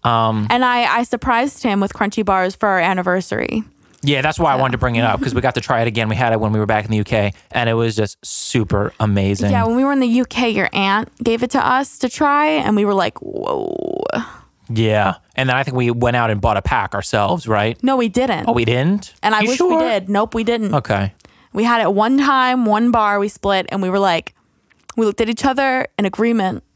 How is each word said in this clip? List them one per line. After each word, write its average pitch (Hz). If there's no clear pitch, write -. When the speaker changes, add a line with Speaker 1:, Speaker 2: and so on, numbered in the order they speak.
Speaker 1:
Um, 113
Speaker 2:
And 247
I, 247
I 240
surprised 247
him 208
with 196
crunchy 208
bars 190
for 214
our 190
anniversary. 185
Speaker 1:
Yeah, 139
that's 151
why 160
I 131
Speaker 2:
So. 131
Speaker 1:
wanted 131
to 123
bring 120
it 117
up, 107
'cause 131
we 123
got 123
to 123
try 117
it 117
again. 113
We 110
had 120
it 110
when 107
we 110
were 107
back 107
in 107
the 110
U 104
K, 101
and 117
it 113
was 113
just 107
super 101
amazing. 101
Speaker 2:
Yeah, 233
when 233
we 262
were 277
in 277
the 247
U 240
K, 240
your 208
aunt 196
gave 226
it 240
to 277
us 269
to 254
try, 294
and 302
we 208
were 202
like, 185
"Whoa." 50
Speaker 1:
Yeah, 107
and 131
then 127
I 135
think 131
we 123
went 120
out 117
and 107
bought 107
a 101
pack 107
ourselves, 104
right? 110
Speaker 2:
No, 269
we 240
didn't. 226
Speaker 1:
Oh, -
we 120
didn't? 143
Speaker 2:
And 214
I 214
Speaker 1:
You 220
Speaker 2:
wish 254
Speaker 1:
sure? 349
Speaker 2:
we 320
did. 196
Nope, 208
we 226
didn't. 220
Speaker 1:
Okay. 101
Speaker 2:
We 208
had 233
it 190
one 226
time, 254
one 220
bar 208
we 202
split, 196
and 196
we 185
were 196
like, 175
we 226
looked 208
at 220
each 233
other 262
in 202
agreement. 202